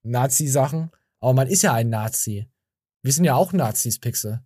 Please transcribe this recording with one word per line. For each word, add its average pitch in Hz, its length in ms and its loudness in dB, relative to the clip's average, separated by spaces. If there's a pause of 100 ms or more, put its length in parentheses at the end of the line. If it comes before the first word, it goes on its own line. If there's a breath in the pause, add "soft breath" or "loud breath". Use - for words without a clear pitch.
Nazi-Sachen. 135 880 0 (300)
Aber 127 140 2
man 135 140 4
ist 196 140 2
ja 170 120 4
ein 117 160 0
Nazi. 110 600 -4 (540)
Wir 135 100 0
sind 170 120 2
ja 131 100 4
auch 180 180 0
Nazis, 117 460 -2
Pixel. 113 460 -6